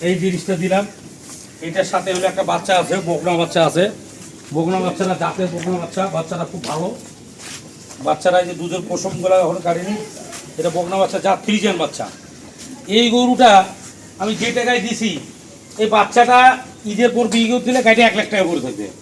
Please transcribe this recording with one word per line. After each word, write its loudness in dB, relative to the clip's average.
এই 2
জিনিসটা -2
দিলাম, 2
এটার -2
সাথে -2
হলো -2
একটা -4
বাচ্চা 0
আছে, -2
বকনা 0
বাচ্চা 0
আছে, 2
বকনা 0
বাচ্চারা -2
জাতের -2
বকনা -4
বাচ্চা, -6
বাচ্চারা -6
খুব -12
ভালো। -4
বাচ্চারা 2
এই -2
যে -8
দুধের -6
পশমগুলা 0
এখন -2
কাটেনি, -2
এটা 0
বকনা -2
বাচ্চা, 0
জাত 2
ফ্রিজিয়ান 0
বাচ্চা। -6
এই 4
গরুটা 6
আমি -2
যে -2
টাকায় 0
দিছি, -2
এই 2
বাচ্চাটা 6
ঈদের 4
পর 2
বিক্রি 2
করে 0
দিলে 2
গাড়িটা 6
এক 2
লাখ -2
টাকা 2
পড়ে -2
থাকবে। -8